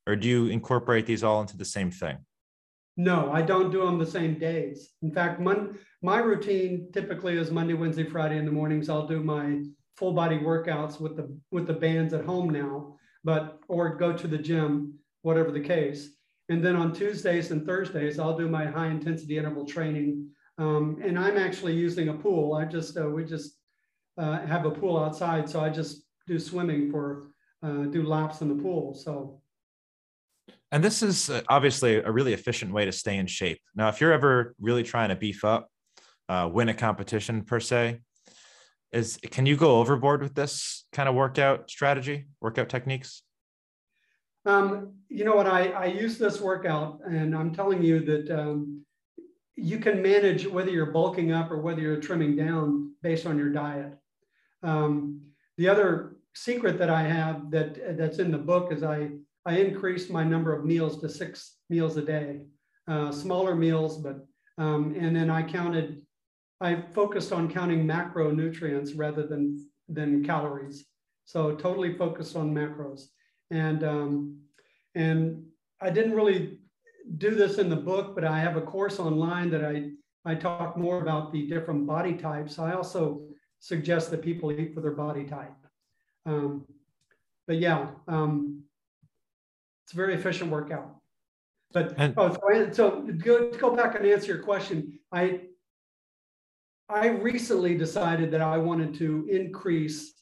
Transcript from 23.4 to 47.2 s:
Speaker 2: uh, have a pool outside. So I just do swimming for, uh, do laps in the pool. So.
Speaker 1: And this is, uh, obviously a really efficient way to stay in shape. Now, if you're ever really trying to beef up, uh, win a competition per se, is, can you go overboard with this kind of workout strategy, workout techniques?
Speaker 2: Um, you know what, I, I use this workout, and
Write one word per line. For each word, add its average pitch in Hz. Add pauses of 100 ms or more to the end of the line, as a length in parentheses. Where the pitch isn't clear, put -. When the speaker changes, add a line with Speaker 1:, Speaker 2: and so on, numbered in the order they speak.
Speaker 2:
uh, 165
have 160
a 156
pool 170
outside. 156
So 160
I 156
just 156 (240)
do 170
swimming 151
for, 143 (340)
uh, 143
do 151
laps 156
in 156
the 143
pool. 151
So. 139 (1300)
Speaker 1:
And 147
this 214
is, 185
uh, 123
obviously 127
a 107
really 123
efficient 101
way 104
to 95
stay 98
in 95
shape. 87 (160)
Now, 110
if 107
you're 160
ever 127
really 117
trying 113
to 92
beef 104
up, 113 (600)
uh, 90
win 113
a 107
competition 107
per 117
se, 120 (920)
is, 113 (120)
can 131
you 143
go 139
overboard 135
with 139
this -
kind 139
of 127
workout 135
strategy, 139 (140)
workout 120
techniques? 131 (1200)
Speaker 2:
Um, 202 (140)
you 214
know 214
what, 196
I, 185
I 185
use 214
this 208
workout, 180
and 160